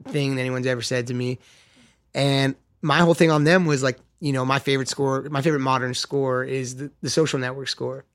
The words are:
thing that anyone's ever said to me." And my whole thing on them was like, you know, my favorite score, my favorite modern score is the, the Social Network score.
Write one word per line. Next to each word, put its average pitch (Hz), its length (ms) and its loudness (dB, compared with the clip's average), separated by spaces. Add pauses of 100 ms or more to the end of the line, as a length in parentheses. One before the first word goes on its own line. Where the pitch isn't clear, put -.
thing 139 280 -2
that 131 60 -2
anyone's 127 240 -2
ever 127 160 -2
said 123 260 -2
to 127 60 -6
me." 123 240 -4 (800)
And 135 400 2 (260)
my 147 180 2
whole 170 140 6
thing 165 180 6
on 151 120 4
them 175 220 6
was 143 180 0
like, 131 140 0 (220)
you 147 120 -2
know, 131 140 0
my 135 140 2
favorite 135 280 0
score, 135 420 -2
my 143 120 -2
favorite 151 180 2
modern 131 340 0
score 131 520 -2
is 131 320 -6
the, 139 120 -10 (120)
the 135 80 -6
Social 151 300 0
Network 131 280 -6
score. 131 480 -8